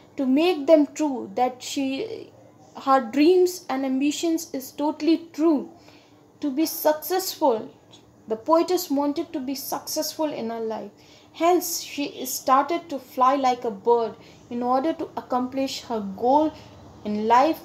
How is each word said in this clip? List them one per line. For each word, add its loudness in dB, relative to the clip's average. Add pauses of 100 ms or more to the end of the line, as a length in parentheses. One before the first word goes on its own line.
(160)
to -2
make 2
them 8
true, -4
that -2
she, -6 (520)
her 4
dreams 4
and -4
ambitions -2
is -10
totally 0
true. 0 (680)
To -4
be 0
successful, -2 (560)
the -4
poetess 0
wanted -2
to -6
be -6
successful -6
in -6
her -6
life. -6 (440)
Hence, 0
she -8
started 0
to -8
fly 2
like 0
a -4
bird 0 (340)
in -6
order 0
to -8
accomplish -4
her -6
goal 2 (520)
in -2
life 4